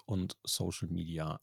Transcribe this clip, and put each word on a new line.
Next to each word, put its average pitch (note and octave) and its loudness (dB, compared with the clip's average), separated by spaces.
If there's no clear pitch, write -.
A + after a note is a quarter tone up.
und F#2 0
Social - 0
Media E2 0